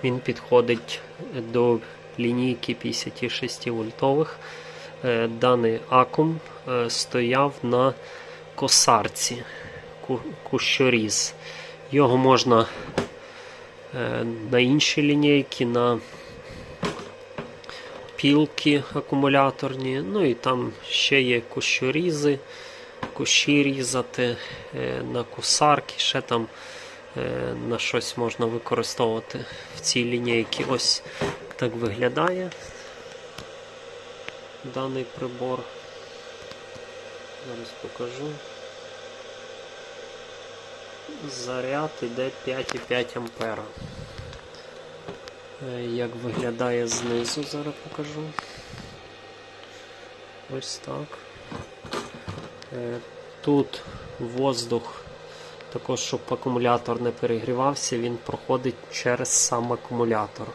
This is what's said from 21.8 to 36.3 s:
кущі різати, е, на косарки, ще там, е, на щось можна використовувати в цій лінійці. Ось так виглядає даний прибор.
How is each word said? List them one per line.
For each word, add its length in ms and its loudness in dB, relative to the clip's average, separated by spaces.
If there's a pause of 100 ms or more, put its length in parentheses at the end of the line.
кущі 500 6
різати, 760 2 (380)
е, 280 -2
на 200 -2
косарки, 720 2
ще 240 2
там, 260 0 (680)
е, 380 -2 (120)
на 120 0
щось 380 -2
можна 280 0
використовувати 1000 0 (300)
в 40 -10
цій 260 2
лінійці. 640 2
Ось 340 2 (520)
так 200 0
виглядає 760 0 (2250)
даний 300 -4
прибор. 560 -6 (1900)